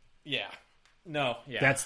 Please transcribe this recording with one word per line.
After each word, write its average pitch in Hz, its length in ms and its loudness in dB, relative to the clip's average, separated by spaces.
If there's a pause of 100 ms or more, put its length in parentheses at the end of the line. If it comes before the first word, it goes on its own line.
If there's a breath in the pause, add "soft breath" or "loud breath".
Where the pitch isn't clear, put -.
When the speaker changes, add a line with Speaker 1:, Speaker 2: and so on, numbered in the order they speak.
(240)
Speaker 1:
Yeah. 120 240 -2 (580)
No. 143 320 0 (100)
Yeah. 120 120 -2
Speaker 2:
That's, 135 260 4